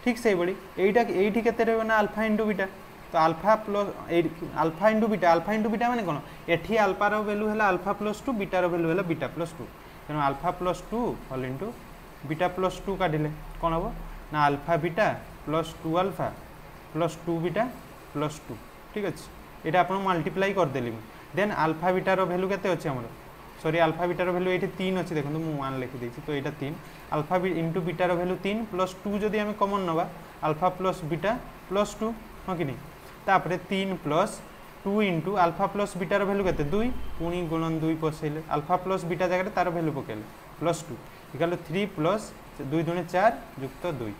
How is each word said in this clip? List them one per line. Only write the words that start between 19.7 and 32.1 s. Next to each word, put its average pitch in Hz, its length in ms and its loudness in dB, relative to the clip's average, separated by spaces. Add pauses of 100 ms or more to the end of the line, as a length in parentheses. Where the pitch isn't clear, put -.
ଆପଣ 180 180 4
ମଲ୍ଟିପ୍ଲାଏ 185 540 2
କରିଦେଲି 135 380 0
ମୁଁ। 113 120 -8 (340)
ଦେନ୍ 202 160 2
ଆଲଫା 156 400 2
ବିଟାର 185 320 2
ଭ୍ୟାଲୁ 180 240 0
କେତେ 196 200 -2
ଅଛି 165 200 0
ଆମର? 123 180 -4 (560)
ସରି, 160 160 2
ଆଲଫା 160 280 4
ବିଟାର 180 240 0
ଭ୍ୟାଲୁ 180 200 2
ଏଇଠି 185 160 2
ତିନି 185 340 -2
ଅଛି, 170 140 -4
ଦେଖନ୍ତୁ 147 260 -2
ମୁଁ 160 220 -2
ୱାନ୍ 131 180 -2
ଲେଖିଦେଇଛି। 123 460 -6
ତ - 40 -10
ଏଇଟା 143 200 -2
ତିନି, 147 260 -6 (360)
ଆଲଫା 151 260 0
ବି-, 180 200 2
ଇଣ୍ଟୁ 165 220 0
ବିଟାର 175 340 0
ଭ୍ୟାଲୁ 180 220 0
ତିନି 202 260 -2 (100)
ପ୍ଲସ୍ 185 220 0 (100)
ଟୁ 208 140 -2
ଯଦି 208 200 0
ଆମେ 208 140 0
କମନ୍ 196 340 0
ନେବା, 165 180 2 (380)
ଆଲଫା 156 260 2
ପ୍ଲସ୍ 180 360 0
ବିଟା 165 280 0 (360)
ପ୍ଲସ୍ 202 300 2
ଟୁ, 226 160 -2 (320)